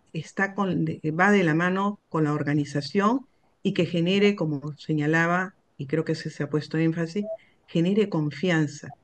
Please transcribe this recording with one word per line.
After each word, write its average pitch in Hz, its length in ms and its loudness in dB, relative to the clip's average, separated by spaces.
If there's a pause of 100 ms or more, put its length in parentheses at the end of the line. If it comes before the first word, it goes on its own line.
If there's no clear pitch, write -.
(120)
está 190 420 -4
con, 185 300 0
de, 160 160 -4 (100)
va 180 220 4
de 202 100 6
la 156 120 4
mano 185 440 0 (100)
con 160 140 0
la 147 100 2
organización 151 920 0 (360)
y 202 120 0
que 180 100 2
genere, 190 520 2
como 151 400 -4
señalaba, 165 800 0 (220)
y 143 100 -8
creo 156 180 -2
que - 80 -2
ese 160 180 -6
se 151 140 -6
ha 139 40 -6
puesto 151 300 -2
énfasis, 165 480 0 (400)
genere 202 420 2
confianza, 160 840 -2 (140)